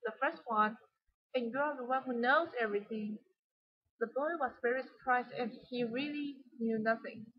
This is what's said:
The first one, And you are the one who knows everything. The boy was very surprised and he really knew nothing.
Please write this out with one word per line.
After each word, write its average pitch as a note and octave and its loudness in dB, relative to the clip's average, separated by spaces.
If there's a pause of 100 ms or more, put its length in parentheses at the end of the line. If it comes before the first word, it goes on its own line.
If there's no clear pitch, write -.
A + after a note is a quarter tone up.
The A3 -4
first D#4 0
one, G#3+ 4 (580)
And A#3+ 0
you C4 -2
are D4 2
the B3+ -8
one B3+ 0
who B3+ -2
knows C#4+ 6 (120)
everything. G#3+ -2 (800)
The A3+ -2
boy D4 -2
was B3+ 0 (100)
very B3+ 2
surprised B3 -2
and A3+ -2 (180)
he B3 -2
really C#4+ -4 (220)
knew A3+ 0
nothing. A3 -2 (120)